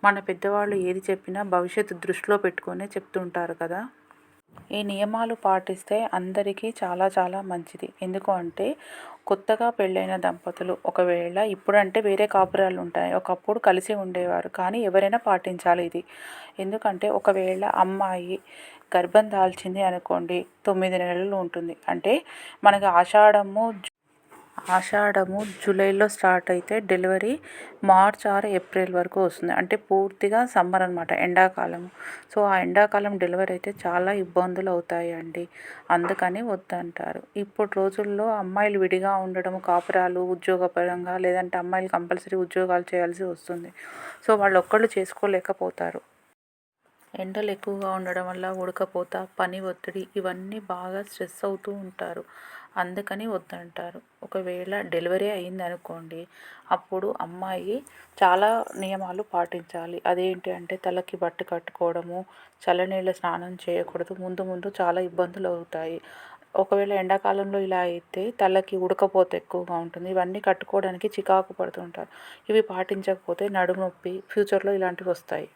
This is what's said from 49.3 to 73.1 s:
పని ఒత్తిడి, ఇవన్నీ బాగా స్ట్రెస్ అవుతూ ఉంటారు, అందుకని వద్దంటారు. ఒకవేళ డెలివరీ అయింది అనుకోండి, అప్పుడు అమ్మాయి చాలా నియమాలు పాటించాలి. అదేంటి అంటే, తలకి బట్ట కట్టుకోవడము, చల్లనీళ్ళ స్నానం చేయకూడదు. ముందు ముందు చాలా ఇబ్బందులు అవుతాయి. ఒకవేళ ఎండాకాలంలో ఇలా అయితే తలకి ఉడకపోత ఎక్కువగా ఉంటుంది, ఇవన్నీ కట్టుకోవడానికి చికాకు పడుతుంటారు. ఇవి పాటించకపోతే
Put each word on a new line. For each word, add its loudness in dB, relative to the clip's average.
పని -2
ఒత్తిడి, -8
ఇవన్నీ -6
బాగా -8
స్ట్రెస్ -12
అవుతూ -6
ఉంటారు, -12
అందుకని -6
వద్దంటారు. -10
ఒకవేళ -6
డెలివరీ -2
అయింది -8
అనుకోండి, -12
అప్పుడు -2
అమ్మాయి -6
చాలా 6
నియమాలు -6
పాటించాలి. -4
అదేంటి 0
అంటే, -8
తలకి -4
బట్ట -4
కట్టుకోవడము, -4
చల్లనీళ్ళ 0
స్నానం -6
చేయకూడదు. -4
ముందు -6
ముందు -6
చాలా 2
ఇబ్బందులు -2
అవుతాయి. -6
ఒకవేళ 2
ఎండాకాలంలో 0
ఇలా 0
అయితే -4
తలకి 2
ఉడకపోత 2
ఎక్కువగా -6
ఉంటుంది, -8
ఇవన్నీ 0
కట్టుకోవడానికి 0
చికాకు 2
పడుతుంటారు. -8
ఇవి 6
పాటించకపోతే -4